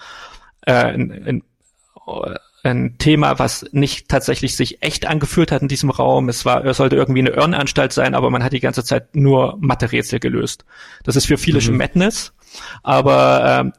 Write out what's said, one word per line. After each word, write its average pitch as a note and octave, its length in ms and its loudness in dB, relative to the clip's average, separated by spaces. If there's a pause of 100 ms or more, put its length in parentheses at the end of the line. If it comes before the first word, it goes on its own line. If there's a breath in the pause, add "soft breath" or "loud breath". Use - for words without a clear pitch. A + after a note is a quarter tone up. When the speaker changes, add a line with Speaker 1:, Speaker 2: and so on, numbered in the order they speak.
(600 loud breath)
Speaker 1:
äh, C3+ 120 2
ein, A#2+ 380 0
ein, - 320 -6 (1200)
ein B2 340 -2
Thema, D3 420 2
was - 320 -4
nicht - 360 -2
tatsächlich C3 480 -2
sich - 280 -4
echt - 220 -6
angefühlt D#3 460 0
hat C#3 120 0
in C#3 40 -2
diesem C#3 220 -2
Raum. C3 400 0
Es - 160 -6
war, C3 180 0
es C3 140 0
sollte C3+ 180 2
irgendwie C3 260 2
eine C3 100 2
Irrenanstalt C#3+ 600 0
sein, C3 240 0
aber B2+ 140 0
man B2 140 0
hat C3+ 100 -2
die B2+ 60 -4
ganze B2+ 240 -2
Zeit B2 320 -4
nur C3+ 440 4
Mathe-Rätsel A#2+ 600 -2
gelöst. A#2+ 440 -4 (400 loud breath)
Das - 120 -2
ist C#3 100 2
für D3 120 2
viele D3+ 200 0
Speaker 2:
Mhm. C3+ 40 2
Speaker 1:
schon A#2 160 0
Madness, F3+ 560 -2 (500 loud breath)
aber, C3+ 600 4
ähm, C3 340 0